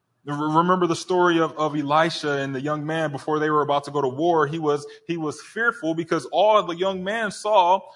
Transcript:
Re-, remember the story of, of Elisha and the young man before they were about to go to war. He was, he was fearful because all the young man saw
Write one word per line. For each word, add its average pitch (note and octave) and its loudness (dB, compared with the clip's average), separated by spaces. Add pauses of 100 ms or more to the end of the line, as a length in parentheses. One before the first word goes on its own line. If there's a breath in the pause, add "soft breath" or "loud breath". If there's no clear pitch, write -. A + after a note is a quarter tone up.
(240)
Re-, C#3+ -8
remember E3+ 2
the E3 0
story F3 2
of, D#3+ 2
of D3+ -2
Elisha D3+ 0
and C3+ -4
the D3 -4
young D3+ -4
man D#3+ -2
before D3+ -4
they D3+ 0
were D3+ 2
about C#3+ 0
to C#3+ -12
go C#3+ -2
to C3+ 0
war. D#3 2
He D#3+ -6
was, D3 0 (220 loud breath)
he E3+ -4
was D#3 -6
fearful A#3 -4
because D#3+ -2
all G#3 4
the E3+ -4
young F#3+ -2
man G#3 -4
saw F#3+ 4 (160 loud breath)